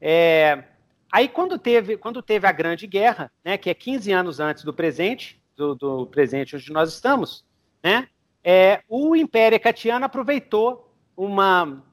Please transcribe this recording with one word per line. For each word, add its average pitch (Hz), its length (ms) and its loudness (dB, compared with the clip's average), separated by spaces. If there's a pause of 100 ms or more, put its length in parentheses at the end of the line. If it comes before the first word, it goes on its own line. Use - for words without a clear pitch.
É, 156 640 2 (480)
aí, 247 160 2
quando 370 300 -4
teve, 220 400 0
quando 233 240 -12
teve 208 240 -2
a 185 60 4
Grande 165 340 -6
Guerra, 196 440 0 (140)
né, 190 140 -4
que - 100 -10
é 175 60 -2
quinze 240 360 -8
anos 180 300 -2
antes 151 240 -6
do 151 80 -8
presente, 165 680 -6 (160)
do, 143 180 -4
do 131 320 -6
presente 135 500 -2
onde 135 160 -16
nós 160 200 -2
estamos, 247 520 -2 (380)
né, 226 260 0 (340)
é, 185 460 6
o 294 280 0
Império 226 400 2
Hecatiano 233 480 -2
aproveitou 247 880 -4 (240)
uma 185 680 0 (100)